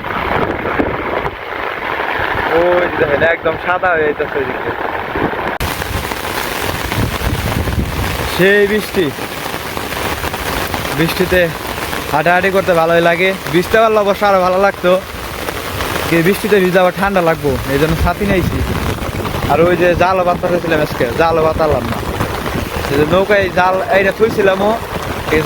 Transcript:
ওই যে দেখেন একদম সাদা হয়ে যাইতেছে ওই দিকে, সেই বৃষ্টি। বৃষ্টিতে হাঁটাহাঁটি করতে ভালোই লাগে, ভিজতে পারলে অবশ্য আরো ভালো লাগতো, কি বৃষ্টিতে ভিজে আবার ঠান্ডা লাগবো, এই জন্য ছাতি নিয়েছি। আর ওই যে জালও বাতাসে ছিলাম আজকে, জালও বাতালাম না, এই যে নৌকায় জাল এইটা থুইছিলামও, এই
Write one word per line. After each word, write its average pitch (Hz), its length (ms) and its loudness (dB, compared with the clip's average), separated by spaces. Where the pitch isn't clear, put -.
ওই 175 300 4
যে 156 100 -6
দেখেন 147 220 2
একদম 165 200 -2
সাদা 180 300 0
হয়ে 156 120 2
যাইতেছে 147 340 -2
ওই 135 80 -2
দিকে, - 220 -4
সেই 196 260 4
বৃষ্টি। 202 320 0
বৃষ্টিতে 175 420 2
হাঁটাহাঁটি 175 440 2
করতে 185 240 2
ভালোই 170 280 4
লাগে, 170 200 2
ভিজতে 175 300 2
পারলে 220 220 4
অবশ্য 196 260 2
আরো 190 160 4
ভালো 185 200 2
লাগতো, 185 240 2
কি 165 80 2
বৃষ্টিতে 196 380 2
ভিজে 180 180 2
আবার 180 180 2
ঠান্ডা 196 280 2
লাগবো, 147 220 2
এই 139 100 2
জন্য 160 200 2
ছাতি 175 280 0
নিয়েছি। 170 280 2
আর 143 160 4
ওই 180 160 4
যে 180 60 4
জালও 185 260 2
বাতাসে 175 360 0
ছিলাম 165 220 2
আজকে, - 180 -2
জালও 165 280 4
বাতালাম 151 440 0
না, 107 60 -4
এই 139 80 0
যে 151 60 4
নৌকায় 196 320 2
জাল 185 160 2
এইটা 190 220 4
থুইছিলামও, 202 540 4
এই 156 120 4